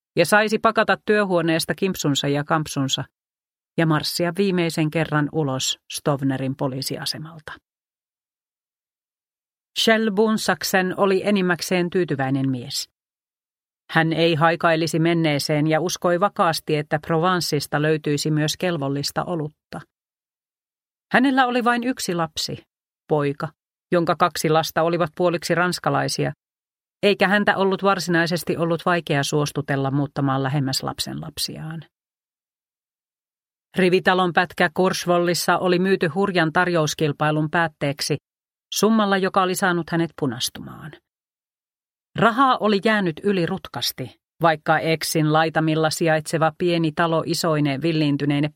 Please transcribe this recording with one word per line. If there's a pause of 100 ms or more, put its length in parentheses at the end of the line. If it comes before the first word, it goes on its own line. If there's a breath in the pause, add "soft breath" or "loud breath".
(160)
ja
saisi
pakata
työhuoneesta
kimpsunsa
ja
kampsunsa (720)
ja
marssia
viimeisen
kerran
ulos (140)
Stovnerin
poliisiasemalta. (2250)
Kjell
Bundsaksen
oli
enimmäkseen
tyytyväinen
mies. (1040)
Hän
ei
haikailisi
menneeseen
ja
uskoi
vakaasti,
että
Provenceista
löytyisi
myös
kelvollista
olutta. (1300)
Hänellä
oli
vain
yksi
lapsi, (520)
poika, (440)
jonka
kaksi
lasta
olivat
puoliksi
ranskalaisia, (680)
eikä
häntä
ollut
varsinaisesti
ollut
vaikea
suostutella
muuttamaan
lähemmäs
lapsenlapsiaan. (1900)
Rivitalon
pätkä
Korsvollissa
oli
myyty
hurjan
tarjouskilpailun
päätteeksi (580)
summalla,
joka
oli
saanut
hänet (100)
punastumaan. (1300)
Rahaa
oli
jäänyt
yli
rutkasti, (220)
vaikka
Eksin
laitamilla
sijaitseva
pieni
talo
isoine
villiintyneine